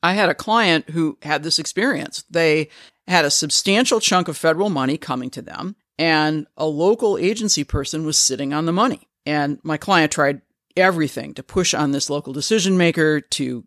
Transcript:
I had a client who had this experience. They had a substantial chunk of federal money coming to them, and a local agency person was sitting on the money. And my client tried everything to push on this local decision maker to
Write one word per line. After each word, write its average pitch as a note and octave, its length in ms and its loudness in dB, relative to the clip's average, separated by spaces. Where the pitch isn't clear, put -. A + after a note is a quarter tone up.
I F3+ 120 0
had G3 160 2
a - 60 0
client G#3+ 540 2
who D#3 320 -2
had D3 220 -2
this D#3+ 160 -2
experience. F#3 680 -4
They D#3 420 2
had F3 180 2
a C#3+ 40 2
substantial G3 720 2
chunk F#3 280 0
of D#3 100 -8
federal E3 340 2
money C#3 260 0
coming B2+ 340 -6
to - 120 -14
them, D3+ 320 -10
and D#3 480 0
a D#3 80 -2
local F#3+ 540 2
agency G3+ 440 0
person D#3 440 -4
was D3+ 100 -2
sitting C#3 360 0
on D#3 120 -2
the E3 60 0
money. A3+ 360 0
And D3 380 -2
my D3+ 160 -4
client E3 340 2
tried C#3+ 300 0
everything E3 600 0
to - 80 -16
push - 300 0
on C#3+ 180 0
this C#3 180 -2
local C#3+ 240 -4
decision F#3+ 420 2
maker D#3+ 460 4
to B2+ 460 -6